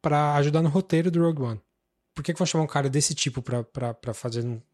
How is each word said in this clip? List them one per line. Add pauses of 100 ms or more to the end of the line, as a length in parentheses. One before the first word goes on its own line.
pra
ajudar
no
roteiro
do
Rogue
One. (540)
Por
que
que
vão
chamar
um
cara
desse
tipo
pra,
pra,
pra
fazer
um, (140)